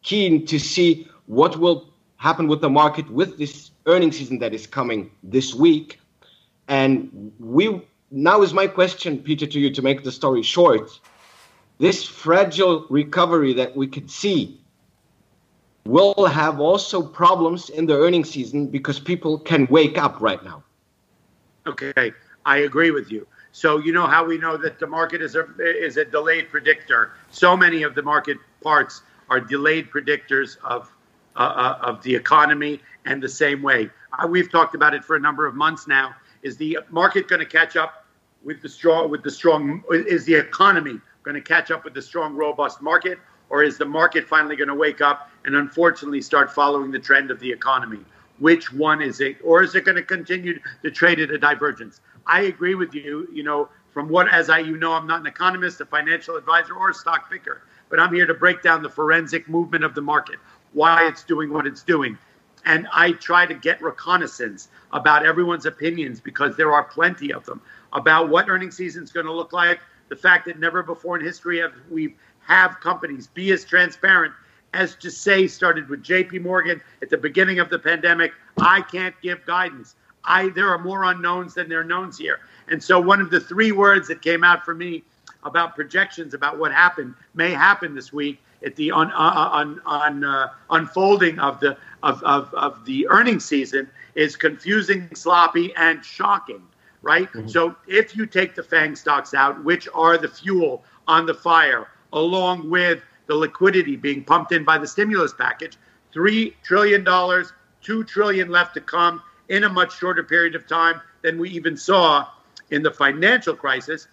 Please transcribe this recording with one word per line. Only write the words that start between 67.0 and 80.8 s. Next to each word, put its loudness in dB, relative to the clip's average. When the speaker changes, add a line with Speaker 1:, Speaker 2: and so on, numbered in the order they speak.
Speaker 2:
of -12
them, -14
about 2
what 2
earnings -4
season -10
is -20
gonna -6
look -8
like, 0
the -12
fact 2
that -12
never -2
before -8
in -6
history -6
have -6
we -6
have 2
companies -8
be -4
as -2
transparent 2
as -4
to -14
say 2
started -2
with -10
J 0
P -8
Morgan -2
at -12
the 0
beginning 0
of 0
the -2
pandemic, 0
"I 6
can't -8
give -8
guidance. -4
I, 2
there 0
are 0
more -4